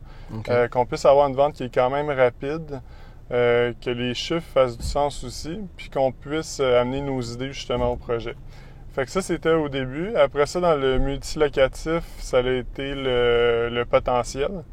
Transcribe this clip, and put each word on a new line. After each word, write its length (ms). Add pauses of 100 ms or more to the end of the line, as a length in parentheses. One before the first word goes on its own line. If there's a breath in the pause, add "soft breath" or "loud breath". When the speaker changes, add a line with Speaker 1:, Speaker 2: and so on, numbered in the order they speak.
(340 loud breath)
Speaker 1:
Ok. 140
Speaker 2:
euh, 200
qu'on 180
puisse 180
avoir 240
une 80
vente 180
qui 100
est 100
quand 160
même 200
rapide, 680 (520 soft breath)
euh, 400 (120)
que 60
les 240
chiffres 400
fassent 240
du 80
sens 380
aussi, 360 (160)
puis 140
qu'on 220
puisse, 480
euh, 200
amener 200
nos 200
idées 320
justement 400
au 40
projet. 380 (600 loud breath)
Fait 100
que 60
ça, 120
c'était 300
au 160
début. 480
Après 300
ça, 140
dans 160
le 220
multilocatif, 1040 (160)
ça 200
a 100
été 460
le, 800
le 120
potentiel. 640 (220)